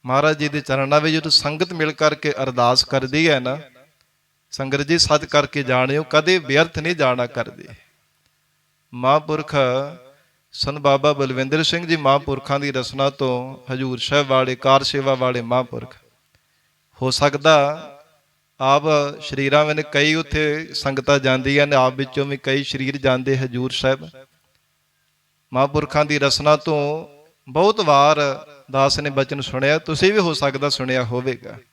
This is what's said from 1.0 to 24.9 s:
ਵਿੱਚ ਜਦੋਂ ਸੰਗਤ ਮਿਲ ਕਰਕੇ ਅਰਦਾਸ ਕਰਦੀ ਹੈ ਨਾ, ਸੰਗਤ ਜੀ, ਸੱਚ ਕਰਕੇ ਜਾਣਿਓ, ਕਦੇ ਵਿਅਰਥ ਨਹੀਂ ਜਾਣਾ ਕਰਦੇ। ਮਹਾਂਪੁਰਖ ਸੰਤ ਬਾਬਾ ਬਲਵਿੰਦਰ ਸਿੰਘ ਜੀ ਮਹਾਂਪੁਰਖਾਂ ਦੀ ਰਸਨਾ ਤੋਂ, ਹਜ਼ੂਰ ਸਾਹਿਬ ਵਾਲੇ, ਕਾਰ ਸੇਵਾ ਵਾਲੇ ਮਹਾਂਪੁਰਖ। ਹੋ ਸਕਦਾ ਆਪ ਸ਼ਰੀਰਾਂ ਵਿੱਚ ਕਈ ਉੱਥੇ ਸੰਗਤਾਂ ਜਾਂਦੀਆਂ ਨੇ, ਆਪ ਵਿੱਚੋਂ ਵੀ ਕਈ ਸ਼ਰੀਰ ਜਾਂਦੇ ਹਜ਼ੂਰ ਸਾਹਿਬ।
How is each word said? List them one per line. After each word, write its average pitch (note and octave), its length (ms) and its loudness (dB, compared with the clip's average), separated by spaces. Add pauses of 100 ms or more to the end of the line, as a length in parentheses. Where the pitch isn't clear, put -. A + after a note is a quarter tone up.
ਵਿੱਚ D#3 140 0
ਜਦੋਂ D#3+ 160 -4
ਸੰਗਤ D#3 420 -2
ਮਿਲ D#3 200 -2
ਕਰਕੇ D3+ 400 0 (100)
ਅਰਦਾਸ B2 420 2
ਕਰਦੀ C#3 440 0
ਹੈ C#3+ 120 4
ਨਾ, B2+ 180 -6 (920)
ਸੰਗਤ C3+ 280 -4
ਜੀ, D#3 180 0
ਸੱਚ D3+ 260 2
ਕਰਕੇ C#3+ 380 0
ਜਾਣਿਓ, B2+ 480 0
ਕਦੇ D#3 280 2
ਵਿਅਰਥ D#3 400 0
ਨਹੀਂ E3 180 -4
ਜਾਣਾ B2+ 300 0
ਕਰਦੇ। - 420 -10 (1200)
ਮਹਾਂਪੁਰਖ D3+ 640 0 (1000)
ਸੰਤ C#3+ 240 -4
ਬਾਬਾ C#3+ 340 2
ਬਲਵਿੰਦਰ C3+ 500 -2
ਸਿੰਘ E3+ 240 -2
ਜੀ E3 100 0
ਮਹਾਂਪੁਰਖਾਂ C#3 640 0
ਦੀ C#3+ 120 -4
ਰਸਨਾ C3+ 380 -2
ਤੋਂ, C3 460 -4 (160)
ਹਜ਼ੂਰ B2+ 260 -4
ਸਾਹਿਬ C#3+ 280 0
ਵਾਲੇ, C3 300 2
ਕਾਰ C3+ 260 4
ਸੇਵਾ C3+ 320 -2
ਵਾਲੇ B2+ 280 -2
ਮਹਾਂਪੁਰਖ। B2 540 -4 (1040)
ਹੋ C3 80 0
ਸਕਦਾ C#3+ 460 2 (1040)
ਆਪ C#3 220 4 (380)
ਸ਼ਰੀਰਾਂ C#3 440 2
ਵਿੱਚ D3+ 160 -2 (120)
ਕਈ D3+ 220 2
ਉੱਥੇ D3+ 600 -2
ਸੰਗਤਾਂ C#3 440 0
ਜਾਂਦੀਆਂ C3+ 480 2
ਨੇ, C#3+ 100 2
ਆਪ B2+ 180 4
ਵਿੱਚੋਂ C3+ 320 -4
ਵੀ C#3+ 100 -6
ਕਈ C3+ 260 -2
ਸ਼ਰੀਰ C3+ 340 -6
ਜਾਂਦੇ C3 400 0
ਹਜ਼ੂਰ B2+ 340 -4
ਸਾਹਿਬ। C3+ 380 -2 (1400)